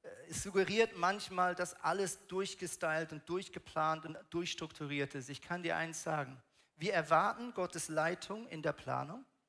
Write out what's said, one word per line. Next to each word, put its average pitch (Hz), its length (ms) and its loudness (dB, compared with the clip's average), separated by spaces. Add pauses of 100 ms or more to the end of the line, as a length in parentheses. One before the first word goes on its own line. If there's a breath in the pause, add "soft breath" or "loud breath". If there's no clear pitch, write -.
äh, - 320 -14
suggeriert 196 640 4
manchmal, 180 580 2
dass 180 200 -2
alles 180 520 0
durchgestylt 165 880 -2
und 151 160 -12
durchgeplant 160 760 0
und 156 120 -8 (140)
durchstrukturiert 151 840 -2
ist. 131 140 -6
Ich 143 120 -10
kann 175 200 -4
dir 165 160 0
eins 160 260 -4
sagen. 135 380 -2 (360 soft breath)
Wir 190 160 0
erwarten 196 600 4
Gottes 175 340 -2
Leitung 175 640 -2
in 156 120 -8
der 151 120 0
Planung. 139 500 -4 (260)